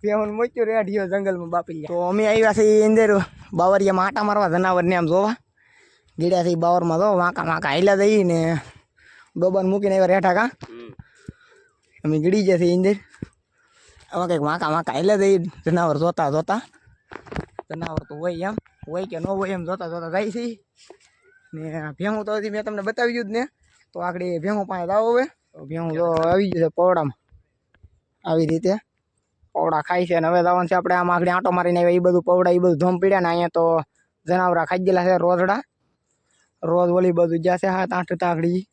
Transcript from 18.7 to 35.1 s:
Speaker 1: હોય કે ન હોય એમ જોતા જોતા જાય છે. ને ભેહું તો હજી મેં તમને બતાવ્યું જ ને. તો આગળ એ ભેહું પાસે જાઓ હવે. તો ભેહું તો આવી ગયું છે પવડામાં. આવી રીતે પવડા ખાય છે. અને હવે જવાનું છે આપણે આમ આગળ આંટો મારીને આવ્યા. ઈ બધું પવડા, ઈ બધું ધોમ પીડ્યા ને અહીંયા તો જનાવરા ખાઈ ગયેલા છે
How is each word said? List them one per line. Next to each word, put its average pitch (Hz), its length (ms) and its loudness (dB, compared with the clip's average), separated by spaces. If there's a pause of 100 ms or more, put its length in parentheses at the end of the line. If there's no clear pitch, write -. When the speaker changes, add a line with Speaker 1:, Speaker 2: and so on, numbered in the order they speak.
Speaker 1:
હોય 175 240 -8
કે 170 80 -10
ન 165 80 -8
હોય 190 300 -4
એમ 175 120 -8
જોતા 180 240 -8
જોતા 170 220 -10
જાય 208 220 -2
છે. 240 80 -6 (1080)
ને 160 160 -12 (300)
ભેહું 208 280 -4
તો 208 120 -4
હજી 208 160 -6
મેં 208 100 -6
તમને 208 220 -8
બતાવ્યું 240 420 -4
જ - 80 -10
ને. 240 60 -2 (500)
તો - 80 -14
આગળ 175 220 -6
એ 175 220 -4
ભેહું 202 260 -2
પાસે 180 200 -6
જાઓ 220 220 2
હવે. 247 120 2 (280)
તો 156 60 -20 (100)
ભેહું 165 260 -6
તો 170 120 0 (240)
આવી 190 200 2
ગયું 170 140 0
છે 156 120 -2
પવડામાં. 170 400 2 (1080)
આવી 165 260 0
રીતે 165 240 0 (800)
પવડા 160 340 0
ખાય 180 180 0
છે. 170 100 0
અને 160 120 2
હવે 175 140 2
જવાનું 180 260 2
છે 190 80 0
આપણે 180 200 0
આમ 175 140 0
આગળ 175 220 2
આંટો 185 240 0
મારીને 175 240 0
આવ્યા. 175 180 4
ઈ 175 80 -2
બધું 175 200 2
પવડા, 180 300 4
ઈ 180 80 2
બધું 170 160 4
ધોમ 180 200 2
પીડ્યા 190 240 2
ને 170 40 -2
અહીંયા 170 280 -2
તો 165 80 2 (600)
જનાવરા 175 420 0
ખાઈ 185 180 -2
ગયેલા 180 220 2
છે 185 60 4 (100)